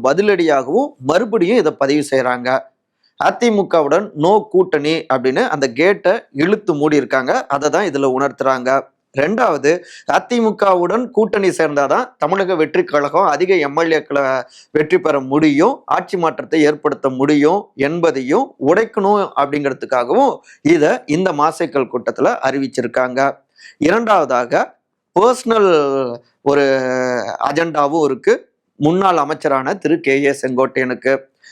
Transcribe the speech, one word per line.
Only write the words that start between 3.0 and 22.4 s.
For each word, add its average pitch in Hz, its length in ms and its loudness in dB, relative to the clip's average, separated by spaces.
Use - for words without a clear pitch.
அதிமுகவுடன் 202 960 0
no 190 300 2
கூட்டணி 160 680 0
அப்படின்னு 131 340 0
அந்த 139 200 -2
கேட்டை 170 440 0
இழுத்து 175 420 -2
மூடி 151 220 2
இருக்காங்க. 135 500 0
அதை 143 240 -2
தான் 175 140 0
இதுல 139 260 -2
உணர்த்துறாங்க. 131 760 -2
ரெண்டாவது, 165 680 0
அதிமுகவுடன் 196 1000 0
கூட்டணி 208 380 0
சேர்ந்தாதான் 151 720 0
தமிழக 185 360 0
வெற்றி 160 300 0
கழகம் 147 400 0
அதிக 180 320 0
எம் 143 200 -2
எல் 165 160 2
ஏக்களை 139 520 -2
வெற்றி 156 280 0
பெற 147 200 0
முடியும், 151 640 0
ஆட்சி 180 320 -4
மாற்றத்தை 160 460 -2
ஏற்படுத்த 147 460 0
முடியும் 147 640 2
என்பதையும் 156 800 -2
உடைக்கணும் 202 720 0
அப்படிங்கிறதுக்காகவும் 139 960 0
இதை 160 300 4
இந்த 175 260 0
மாசைக்கல் 147 600 -2
கூட்டத்துல 127 500 -2